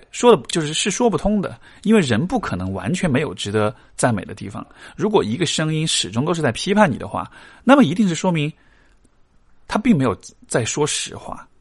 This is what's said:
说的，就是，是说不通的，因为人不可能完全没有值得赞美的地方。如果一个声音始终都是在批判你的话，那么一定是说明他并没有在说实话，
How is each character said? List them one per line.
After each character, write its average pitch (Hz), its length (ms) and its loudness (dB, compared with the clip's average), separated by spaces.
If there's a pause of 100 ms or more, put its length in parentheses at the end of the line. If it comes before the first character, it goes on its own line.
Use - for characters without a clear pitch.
(120)
说 240 240 6
的， 131 120 0
就 - 120 0
是， 151 120 -4
是 - 180 -2
说 240 200 0
不 175 60 0
通 202 240 0
的， 135 180 -6 (240)
因 220 120 4
为 214 60 6
人 127 260 0
不 262 120 -2
可 - 160 -4
能 92 180 -4
完 98 200 -4
全 180 180 -2
没 135 120 0
有 90 120 -6
值 101 160 -8
得 107 240 0 (220)
赞 123 180 2
美 92 100 -4
的 - 100 -12
地 101 140 -12
方。 - 160 -14 (300)
如 175 160 -2
果 202 140 4
一 123 120 -2
个 175 80 -2
声 156 300 -2
音 156 100 -2
始 - 260 -4
终 151 140 0
都 170 100 0
是 165 60 -4
在 135 120 0
批 185 220 -4
判 208 140 6
你 113 80 -2
的 90 120 -10
话， 90 200 -6 (360)
那 254 100 6
么 285 80 8
一 147 120 2
定 208 120 2
是 175 80 0
说 185 160 -2
明 156 220 -2 (1120)
他 - 120 -2
并 214 180 2
没 131 80 0
有 101 120 0 (300)
在 127 180 0
说 147 220 -2
实 - 300 -6
话， - 320 -16 (120)